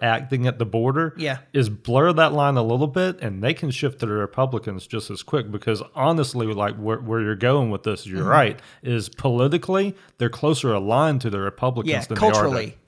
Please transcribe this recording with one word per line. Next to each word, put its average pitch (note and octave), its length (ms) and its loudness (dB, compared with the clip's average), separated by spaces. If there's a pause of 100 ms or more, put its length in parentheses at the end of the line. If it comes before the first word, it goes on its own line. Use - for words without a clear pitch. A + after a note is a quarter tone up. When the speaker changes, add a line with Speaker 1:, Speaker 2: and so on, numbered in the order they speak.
Speaker 1:
acting B2 460 0
at A#2+ 100 -4
the A2+ 80 -2
border. C3 500 0
Speaker 2:
Yeah. C3+ 220 -4 (140)
Speaker 1:
Is B2+ 160 2
blur C3 460 2
that D#3 180 4
line C#3+ 240 2
a A#2 80 2
little B2+ 240 2
bit, F#3 320 -2
and G2+ 240 -6
they D#3 100 0
can D#3 160 -4
shift B2+ 300 -4
to A#2+ 60 -2
the G#2 80 -4
Republicans G#2 720 -4
just A2 200 -8
as G2+ 140 -12
quick. G#2+ 300 -4
Because G#2 320 -4 (100)
honestly, C3+ 540 0
like, G#2 260 -2
where, G#2+ 240 -4
where A2+ 220 -2
you're G#2+ 160 -2
going B2 340 2
with G2 140 -6
this, G#2 240 -4
you're F#2 140 -4
Speaker 2:
Mm-hmm. F#2 60 0
Speaker 1:
right. B2 320 4 (220)
Is A#2+ 260 -2
politically, E3 840 0 (240)
they're A#2+ 100 0
closer C#3+ 460 0
aligned B2+ 460 2
to A#2 100 -4
the G2+ 80 -4
Republicans B2 540 -2
Speaker 2:
Yeah, C#3 80 0
Speaker 1:
than G#2+ 180 -6
they G#3+ 80 4
are G#3+ 60 8
to - 20 4
Speaker 2:
culturally. C3 420 0 (120)